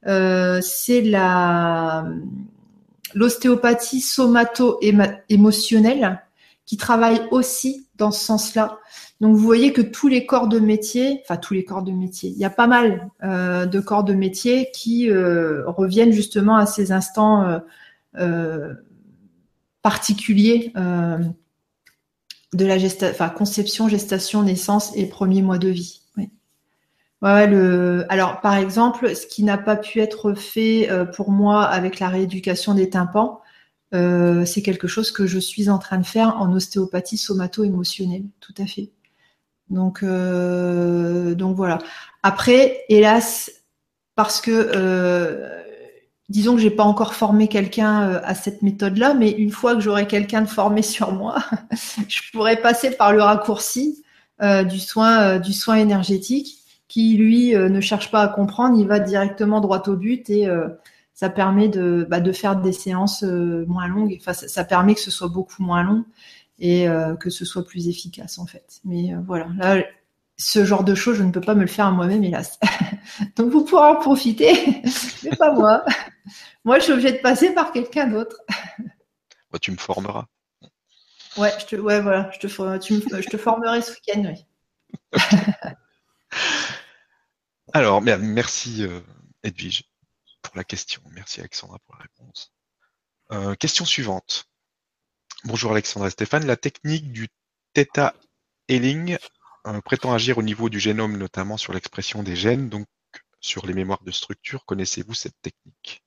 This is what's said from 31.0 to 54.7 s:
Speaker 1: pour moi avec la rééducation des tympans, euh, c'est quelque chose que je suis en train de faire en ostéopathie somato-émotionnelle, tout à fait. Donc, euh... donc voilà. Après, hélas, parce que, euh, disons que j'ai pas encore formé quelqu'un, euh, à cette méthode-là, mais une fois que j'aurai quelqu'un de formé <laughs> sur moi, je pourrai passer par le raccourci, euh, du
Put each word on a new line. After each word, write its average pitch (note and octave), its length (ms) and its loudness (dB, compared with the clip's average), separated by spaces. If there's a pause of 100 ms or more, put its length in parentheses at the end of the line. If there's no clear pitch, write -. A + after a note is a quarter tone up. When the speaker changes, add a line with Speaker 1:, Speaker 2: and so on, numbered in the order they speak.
Speaker 1:
pour G3 240 -6
moi G3+ 340 4
avec F#3 360 -2
la F#3 100 -2
rééducation F#3 640 -2
des F#3+ 160 2
tympans, F#3+ 500 -2 (540)
euh, F3 500 2
c'est F3 160 -4
quelque F#3 280 -4
chose A3 220 -2
que G3 160 -2
je F3+ 120 -2
suis G3+ 320 -2
en F#3+ 80 4
train F#3 180 -6
de F#3 100 0
faire A3 320 0
en F#3+ 140 0
ostéopathie F#3 640 -4
somato-émotionnelle, F#3 1080 -4 (160)
tout - 180 -20
à G3 80 -4
fait. G3+ 240 -10 (800)
Donc, F#3 320 -2
euh... F3+ 1300 0
donc F#3+ 220 -2
voilà. F3+ 220 0 (440)
Après, B3+ 680 4
hélas, G#3+ 600 6 (640)
parce G#3+ 260 0
que, A3+ 340 0
euh, F3+ 880 -2 (680)
disons G#3 260 2
que A#3 60 4
j'ai G#3+ 100 6
pas G#3+ 140 2
encore G#3 300 2
formé G#3+ 340 4
quelqu'un, G#3+ 600 0
euh, F#3 160 -2
à F#3+ 100 -4
cette G3+ 280 -8
méthode-là, G3+ 520 2
mais A3+ 160 4
une G#3 200 0
fois A#3+ 240 0
que A3+ 60 0
j'aurai G3+ 260 0
quelqu'un G#3 360 0
de G#3+ 60 0
formé G#3 340 0
<laughs> - 0 -
sur F#3+ 300 -2
moi, G3 260 -4 (680)
je - 120 -6 (120)
pourrai A3+ 280 0
passer A#3+ 300 2
par G#3 220 4
le G#3 100 6
raccourci, G#3+ 840 0 (380)
euh, G3 200 4
du F#3 160 -2